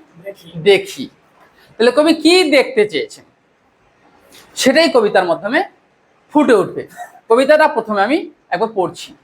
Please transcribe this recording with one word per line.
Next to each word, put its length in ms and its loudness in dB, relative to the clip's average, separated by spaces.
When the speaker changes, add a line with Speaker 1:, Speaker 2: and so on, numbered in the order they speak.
Speaker 1:
দেখি। 320 -20
Speaker 2:
দেখি। 520 0
তাহলে 120 2
কবি 240 2
কি 360 2
দেখতে 380 0
চেয়েছেন 360 -10
সেটাই 340 2
কবিতার 360 0
মাধ্যমে 380 -4
ফুটে 220 2
উঠবে। 320 -2
কবিতাটা 400 4
প্রথমে 340 -4
আমি 280 -2
একবার 240 -4
পড়ছি। 500 -6